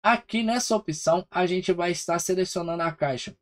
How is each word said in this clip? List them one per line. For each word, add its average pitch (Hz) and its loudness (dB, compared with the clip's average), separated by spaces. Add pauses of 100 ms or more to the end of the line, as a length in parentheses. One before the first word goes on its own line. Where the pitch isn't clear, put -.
Aqui 226 2
nessa 226 0
opção, 165 0
a 180 2
gente 180 0
vai 175 0
estar 170 -2
selecionando 170 -2
a 165 0
caixa 139 -4